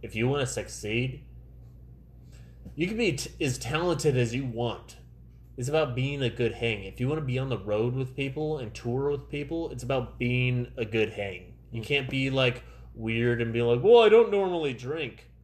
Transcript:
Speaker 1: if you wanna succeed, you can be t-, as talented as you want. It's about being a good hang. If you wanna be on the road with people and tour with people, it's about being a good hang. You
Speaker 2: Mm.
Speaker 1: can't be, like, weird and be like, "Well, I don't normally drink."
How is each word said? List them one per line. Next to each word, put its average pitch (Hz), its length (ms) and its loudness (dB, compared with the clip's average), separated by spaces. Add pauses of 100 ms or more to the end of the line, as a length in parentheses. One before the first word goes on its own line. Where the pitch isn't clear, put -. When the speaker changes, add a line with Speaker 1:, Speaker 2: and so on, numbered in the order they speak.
Speaker 1:
if 101 140 -10
you 113 120 2
wanna 139 180 0
succeed, 120 760 -4 (1500)
you 165 120 0
can 214 100 -4
be 226 160 2
t-, - 300 -6
as 127 140 0
talented 156 580 0
as 117 180 2
you 135 120 -2
want. 117 500 -6 (640)
It's 127 100 -4
about 147 280 2
being 139 280 -2
a 120 60 2
good 113 240 0
hang. 107 320 -2
If 95 160 -10
you 127 80 0
wanna 156 120 -2
be 127 160 -2
on 135 120 -2
the 117 80 -2
road 107 360 0
with 131 220 -4
people 151 420 -2
and 110 160 -8
tour 135 380 -2
with 139 180 -4
people, 151 420 -4
it's 117 120 -10
about 120 340 -2
being 123 600 0
a 120 80 -2
good 104 240 2
hang. 92 460 -10 (180)
You 113 80 -6
Speaker 2:
Mm. 110 40 -10
Speaker 1:
can't 139 240 -2
be, 135 200 0
like, 131 340 2 (300)
weird 117 480 0
and 117 120 -2
be 117 80 2
like, 120 200 4
"Well, 233 200 10
I 214 80 10
don't 226 200 8
normally 180 440 0
drink." 123 560 -8 (140)